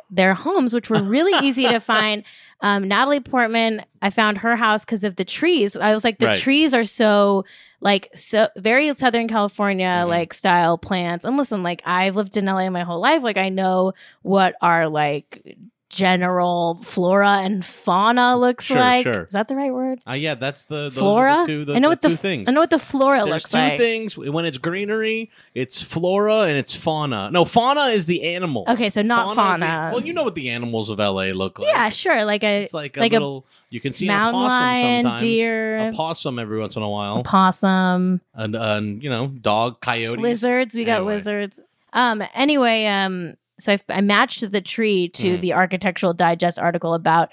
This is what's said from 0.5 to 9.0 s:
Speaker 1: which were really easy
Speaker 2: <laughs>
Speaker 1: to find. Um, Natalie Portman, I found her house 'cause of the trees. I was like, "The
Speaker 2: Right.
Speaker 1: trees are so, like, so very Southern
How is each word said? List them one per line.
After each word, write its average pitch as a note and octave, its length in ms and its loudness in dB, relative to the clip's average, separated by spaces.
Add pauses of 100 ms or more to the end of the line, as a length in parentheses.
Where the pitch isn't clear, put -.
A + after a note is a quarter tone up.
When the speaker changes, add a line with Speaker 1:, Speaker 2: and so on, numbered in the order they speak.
Speaker 1:
which A#3+ 160 -4
were G#3+ 140 2
really D4 300 2 (140)
easy B3+ 160 0
Speaker 2:
<laughs> B3+ 60 4
Speaker 1:
to A3+ 100 2
find. G#3+ 440 0 (380)
Um, G3+ 260 0
Natalie C4 320 2
Portman, A3+ 640 0 (180)
I G3 80 0
found G#3+ 300 0
her A#3 160 0
house G#3+ 300 2
'cause G#3 180 -4
of G3 140 -4
the F#3 80 -2
trees. C#4+ 520 0
I G#3+ 160 2
was A3 100 0
like, A3+ 160 0
"The A3 80 4
Speaker 2:
Right. G#3 100 4
Speaker 1:
trees C#4 360 2
are A#3+ 100 2
so, G3+ 640 2 (360)
like, G3 320 0
so A3 340 0 (100)
very B3+ 380 2
Southern A#3 320 0